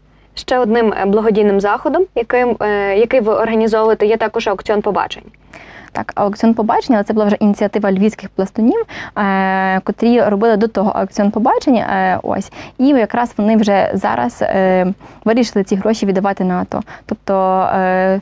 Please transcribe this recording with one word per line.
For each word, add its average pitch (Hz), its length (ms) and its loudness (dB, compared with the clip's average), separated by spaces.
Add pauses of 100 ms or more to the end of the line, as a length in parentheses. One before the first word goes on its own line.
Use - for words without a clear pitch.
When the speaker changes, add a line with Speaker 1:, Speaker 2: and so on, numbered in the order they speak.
(340)
Speaker 1:
Ще - 240 -2
одним, 226 340 2
е, - 140 -4
благодійним 208 540 2
заходом, 262 440 0 (100)
яким, 240 460 0
е, 202 380 0
який 240 220 2
ви 214 120 0
організовуєте, 220 760 2
є 220 100 2
також 226 320 -4
аукціон 202 340 -2
побачень. - 420 -4 (680)
Speaker 2:
Так, - 220 -8
аукціон 208 400 0
побачення, 233 440 0
але 202 60 0
це - 80 -4
була 214 140 0
вже 202 100 0
ініціатива 202 560 0
львівських 196 360 0
пластунів, 240 560 0 (340)
е, 190 640 0
котрі 233 400 0
робили 208 360 2
до 220 120 0
того 202 260 -2
аукціон 202 360 0
побачення, 254 600 0
е, 190 320 0
ось. - 300 -6 (260)
І 254 100 2
якраз 240 480 0
вони 220 200 2
вже 202 380 2
зараз, 226 480 -2
е, 185 440 2 (380)
вирішили 220 400 0
ці 202 120 -2
гроші 214 300 -2
віддавати 196 380 -2
на 180 160 0
ато. - 220 -6 (240)
Тобто, 190 680 0
е, 190 480 0